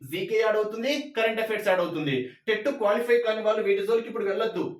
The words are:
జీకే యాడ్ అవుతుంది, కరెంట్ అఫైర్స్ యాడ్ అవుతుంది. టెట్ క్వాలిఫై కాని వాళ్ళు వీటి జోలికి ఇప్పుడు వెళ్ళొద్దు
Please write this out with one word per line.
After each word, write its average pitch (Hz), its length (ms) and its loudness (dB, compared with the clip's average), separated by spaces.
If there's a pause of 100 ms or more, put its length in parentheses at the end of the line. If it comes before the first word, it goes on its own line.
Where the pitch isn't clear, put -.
(120)
జీకే 202 320 -2
యాడ్ 214 160 4
అవుతుంది, 226 320 -2 (240)
కరెంట్ 226 260 0
అఫైర్స్ 214 280 -2
యాడ్ 180 140 4
అవుతుంది. 143 320 -2 (320)
టెట్ 214 220 0 (100)
క్వాలిఫై 240 460 4
కాని 214 220 0
వాళ్ళు 220 200 2
వీటి 196 200 2
జోలికి 226 240 0
ఇప్పుడు 202 180 -2
వెళ్ళొద్దు 214 340 -2 (160)